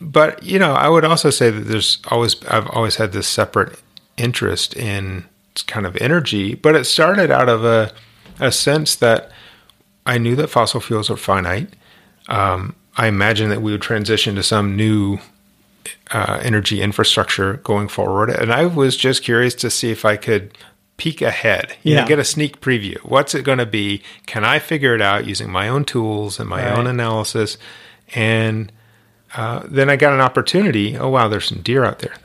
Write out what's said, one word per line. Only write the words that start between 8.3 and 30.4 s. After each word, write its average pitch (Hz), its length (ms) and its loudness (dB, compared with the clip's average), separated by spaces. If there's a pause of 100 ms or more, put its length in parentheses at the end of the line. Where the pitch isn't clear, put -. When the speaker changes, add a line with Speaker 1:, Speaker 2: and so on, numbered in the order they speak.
Speaker 1:
a 127 100 0
sense 147 460 0
that 113 340 2 (760)
I 123 120 0
knew 117 180 0
that 151 140 0
fossil 117 300 0
fuels 107 280 -4
are 107 80 -4
finite. 98 520 -2 (600)
Um, 95 460 -2 (220)
I 117 120 2
imagined 104 440 2
that 107 100 -4
we 107 100 -2
would 104 100 -4
transition 107 540 0
to 98 60 -4
some 101 340 0
new, 104 420 2 (920)
uh, 101 300 -2
energy 104 400 -2
infrastructure 98 720 0 (100)
going 104 240 0
forward. 101 420 0
And - 220 0
I 147 140 2
was 139 300 2
just 131 260 0
curious 120 340 2
to 113 140 -4
see 120 200 -2
if 110 140 -4
I 104 120 4
could 101 400 -2 (400)
peek - 260 -6
ahead, - 600 0
you 151 120 4
know, 139 80 6
Speaker 2:
Yeah. 120 40 -4
Speaker 1:
get 147 120 4
a 135 60 2
sneak - 360 -4
preview. 110 380 -2
What's - 360 0
it 135 100 -4
gonna 123 220 0
be? 101 360 -4 (240)
Can 107 180 -4
I 135 140 4
figure 139 360 0
it 110 80 2
out 101 240 2
using 101 240 -8
my 95 180 -2
own 139 160 -2
tools 107 540 -4
and 107 100 -8
my 92 160 -4
Speaker 2:
Right. 120 140 -2
Speaker 1:
own 120 80 0
analysis? 113 720 -2 (580)
And, 110 560 0 (640)
uh, 117 300 -8
then 135 260 0
I 143 60 4
got 143 160 4
an 135 80 4
opportunity. 127 760 2